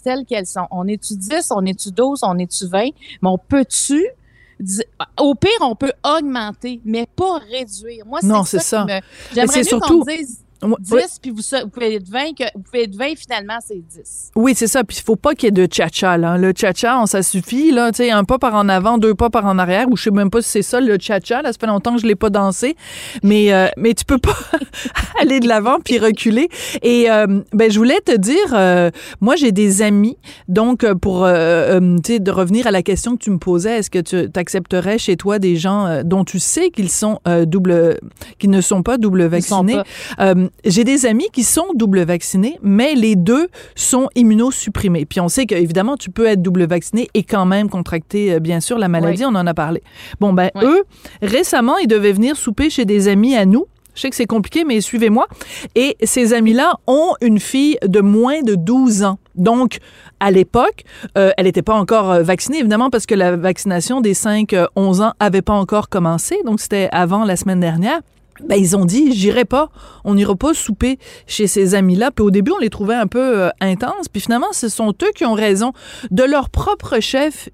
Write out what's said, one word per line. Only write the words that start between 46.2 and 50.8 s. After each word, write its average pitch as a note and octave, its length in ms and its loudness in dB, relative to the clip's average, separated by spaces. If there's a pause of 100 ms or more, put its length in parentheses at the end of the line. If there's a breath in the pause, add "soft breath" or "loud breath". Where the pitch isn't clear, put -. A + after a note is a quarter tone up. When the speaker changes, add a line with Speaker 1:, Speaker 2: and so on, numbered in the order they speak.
Speaker 2:
être G#3 160 2
double F3 240 2
vacciné F3 480 -2
et G#3+ 100 0
quand G3 220 0
même G3 240 2
contracter, F3+ 640 -2
euh, D#3+ 60 2
bien E3 200 -2
sûr, A#3+ 180 -4
la G3+ 120 0
maladie. E3+ 360 0
Speaker 1:
Oui. C4 60 0
Speaker 2:
On G#3 40 0
en F3+ 120 0
a E3+ 60 0
parlé. D#3+ 280 -4 (380 loud breath)
Bon, G3+ 140 2
ben, F#3 220 4
Speaker 1:
Oui. G3 100 0
Speaker 2:
eux, F4 180 4 (380 loud breath)